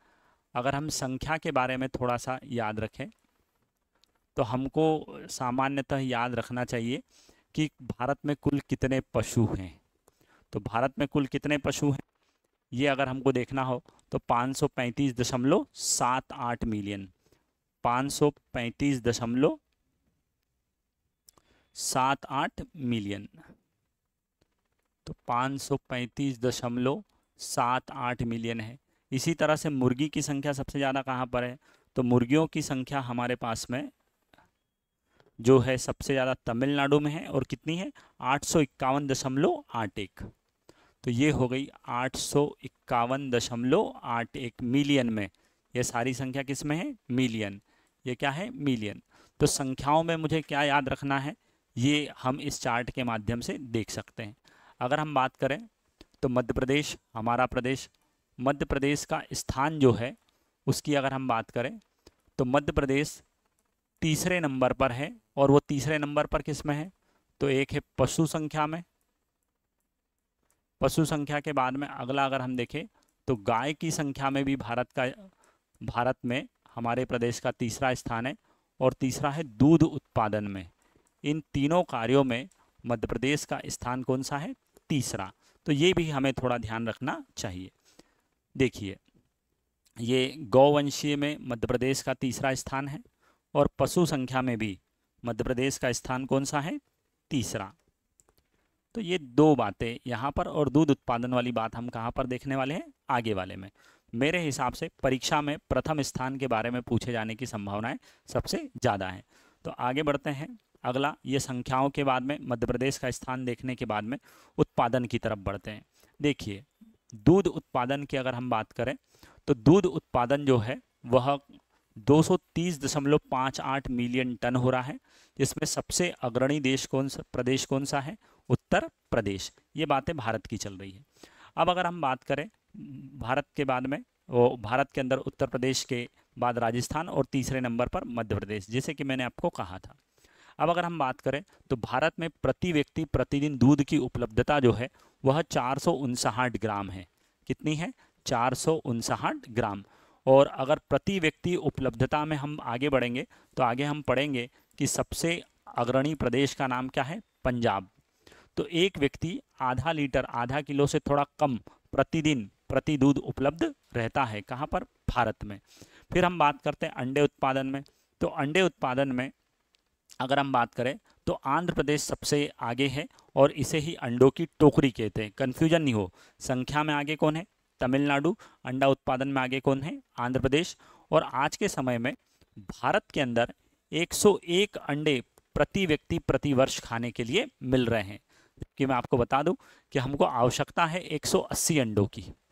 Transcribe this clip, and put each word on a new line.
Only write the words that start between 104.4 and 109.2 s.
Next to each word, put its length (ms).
हिसाब 320
से 160
परीक्षा 380
में 160
प्रथम 320
स्थान 340
के 100
बारे 240
में 120
पूछे 300
जाने 220
की 120
संभावनाएं 500
सबसे 300
ज़्यादा 320
हैं। 140